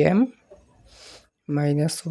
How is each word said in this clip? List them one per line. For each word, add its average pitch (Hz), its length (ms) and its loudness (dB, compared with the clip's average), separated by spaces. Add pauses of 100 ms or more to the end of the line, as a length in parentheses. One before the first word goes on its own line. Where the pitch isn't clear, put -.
(120)
এম 196 80 2 (1400)
minus 147 380 0 (160)